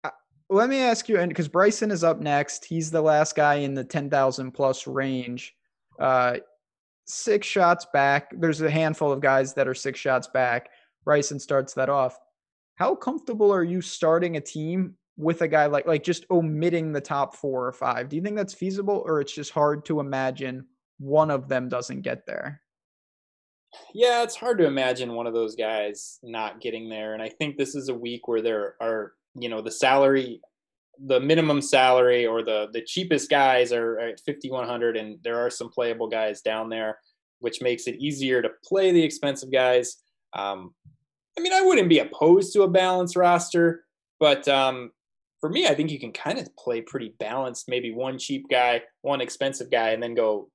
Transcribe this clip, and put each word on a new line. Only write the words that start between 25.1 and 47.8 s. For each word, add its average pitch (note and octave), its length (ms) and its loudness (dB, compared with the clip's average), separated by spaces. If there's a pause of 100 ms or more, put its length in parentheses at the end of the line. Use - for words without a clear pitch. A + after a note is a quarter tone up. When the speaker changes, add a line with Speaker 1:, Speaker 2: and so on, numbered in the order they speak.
Speaker 2:
one A#2 120 -4
of A#2 80 -4
those A2+ 220 0
guys G#2+ 680 -4
not A2+ 380 -8
getting A2+ 280 -8
there. A2 260 -8
And A2 80 -8
I A2+ 60 -6
think D3 280 -6
this C#3 180 -4
is C3+ 140 -6
a B2+ 60 -4
week A#2+ 320 -10
where A2+ 140 0
there G#2+ 400 -2
are, A2 320 -4 (220)
you A#2+ 140 -8
know, A2 120 -6
the G#2+ 100 -8
salary, C3+ 680 2 (680)
the C3 140 4
minimum D3+ 400 2
salary B2+ 680 6
or A2+ 160 -2
the, G#2+ 300 -2
the A2+ 100 -6
cheapest D#3+ 480 -2
guys C3 420 4
are A#2 260 -2
at A#2 220 -8
fifty-one C3 460 -8
hundred, A#2 300 -2
and G#2+ 260 -8
there A#2 160 -4
are A#2+ 120 -2
some A#2 200 -12
playable A#2 380 -4
guys A2 320 -4
down A2 280 -4
there, A2 300 -6 (400)
which A#2+ 240 -8
makes B2 240 -2
it B2 100 -6
easier C3+ 460 -2
to - 80 -2 (140)
play F#3+ 260 2
the F3 120 6
expensive C#3 500 -4
guys. B2+ 500 2 (320)
Um, G2 400 -8 (600)
I F4 40 -8
mean, F4+ 120 0
I F#4+ 100 4
wouldn't C4+ 260 6
be D#3 100 6
opposed F3 540 4
to G3+ 100 4
a F#3+ 60 4
balanced F#3 480 2
roster, F3 680 2 (340)
but, C#3+ 300 4
um, C3 440 0 (480)
for D#3 100 -4
me, D#4+ 160 0
I D3 80 4
think D#3 160 -2
you C#3+ 80 -8
can A#2 140 -12
kind G3+ 260 -6
of F3 180 -12
play A#2 240 -6
pretty A2+ 380 -12
balanced, B2 500 -8
maybe B2 220 -4